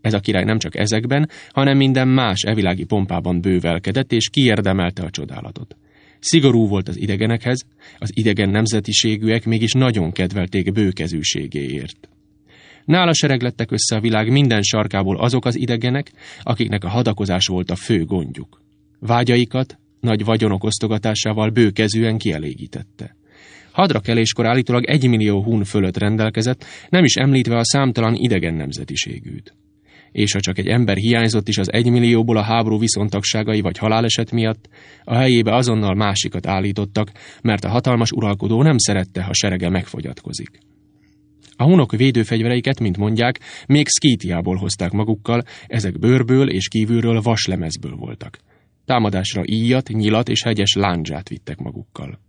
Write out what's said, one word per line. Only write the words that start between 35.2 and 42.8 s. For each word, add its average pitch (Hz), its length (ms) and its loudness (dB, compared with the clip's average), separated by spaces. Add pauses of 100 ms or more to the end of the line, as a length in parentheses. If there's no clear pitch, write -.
azonnal 113 400 2
másikat 101 520 -2
állítottak, 101 640 -2 (300)
mert 104 220 0
a 95 40 -2
hatalmas 117 420 2
uralkodó 104 520 0
nem 147 160 4
szerette, 92 440 -2
ha 98 100 -4
serege 92 360 -2
megfogyatkozik. - 880 -8 (960)
A 123 80 0
hunok 160 280 6
védőfegyvereiket, 120 880 0